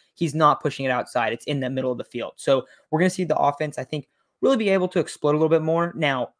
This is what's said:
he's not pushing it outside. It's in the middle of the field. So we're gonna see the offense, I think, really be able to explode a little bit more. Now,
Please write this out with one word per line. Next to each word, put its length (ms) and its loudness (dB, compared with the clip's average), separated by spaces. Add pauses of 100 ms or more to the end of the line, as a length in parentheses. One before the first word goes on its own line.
(160)
he's 200 -2
not 240 4
pushing 240 -4
it 80 0
outside. 400 -2
It's 140 -8
in 160 -2
the 80 -4
middle 240 -4
of 40 -6
the 60 -10
field. 320 -8
So 300 0 (240)
we're 100 0
gonna 100 4
see 140 -4
the 140 0
offense, 400 0
I 80 -8
think, 240 -8 (320)
really 160 4
be 120 0
able 200 2
to 100 0
explode 320 -2
a 60 2
little 100 4
bit 140 4
more. 340 -2
Now, 440 -2